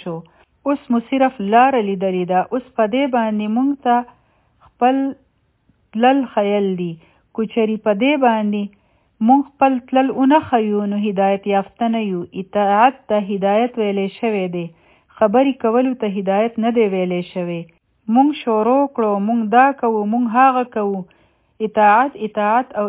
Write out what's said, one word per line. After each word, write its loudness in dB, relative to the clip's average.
شو. -10
اوس -2
مو 2
صرف 0
لاره 4
لیدلې -2
ده. 2
اوس -4
په 0
دې 0
باندې -2
مونږ 0
ته 2
خپل 0
تلل 2
خیل 0
دي. -6
کو -6
چری 0
په 2
دې 2
باندې -2
مونږ 6
خپل 0
تلل 0
ونه 4
ښیو، 0
نو -4
هدایت 0
یافته -4
نه -2
یو. -4
اطاعت 2
ته 0
هدایت 0
ویلی -2
شوی -4
دی. -6
خبرې 2
کولو 0
ته -4
هدایت -2
نه 0
دی 2
ویلی -2
شوی. -6
مونږ 4
شروع 0
کړو، -2
مونږ 0
دا 8
کوو، 0
مونږ 0
هغه 4
کوو. -4
اطاعت، 4
اطاعت -2
او -2